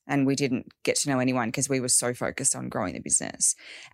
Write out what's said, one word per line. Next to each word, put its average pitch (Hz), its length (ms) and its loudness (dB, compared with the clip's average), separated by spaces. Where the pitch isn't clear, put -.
and 139 200 2
we 139 80 4
didn't 131 320 0
get - 140 2
to - 120 0
know 131 120 2
anyone 127 320 2
'cause 135 160 -2
we 135 120 2
were 127 80 -2
so 123 240 2
focused 131 440 -2
on 127 120 -6
growing 101 260 -2
the 58 60 -8
business. - 540 0